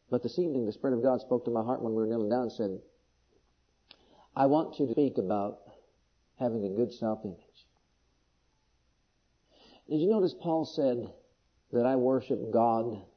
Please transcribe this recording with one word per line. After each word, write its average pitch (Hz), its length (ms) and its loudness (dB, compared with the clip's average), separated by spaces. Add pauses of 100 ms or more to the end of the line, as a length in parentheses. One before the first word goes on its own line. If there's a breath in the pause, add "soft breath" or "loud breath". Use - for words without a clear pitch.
(100)
But - 140 -2
this 120 160 -4
evening, 139 260 0
the 104 60 -2
Spirit 127 240 0
of 117 80 0
God 127 160 4
spoke - 240 -2
to - 80 -2
my 113 100 0
heart 120 200 -2
when 113 100 -2
we 110 60 0
were 110 100 0
kneeling 113 220 0
down 123 140 2
and 113 100 -4
said, 95 260 -4 (1500 soft breath)
"I 139 120 2
want 147 340 2
you 147 60 2
to 117 80 -2
speak 139 240 2
about 101 420 -2 (800 loud breath)
having 117 240 -2
a 98 60 -2
good 113 240 -2
self-image." - 760 -8 (2250 soft breath)
Did 156 80 -2
you 160 120 2
notice 208 240 2
Paul 160 300 -2
said 123 500 -2 (600)
that 120 120 4
I 131 120 2
worship 127 540 0
God 113 540 2 (120)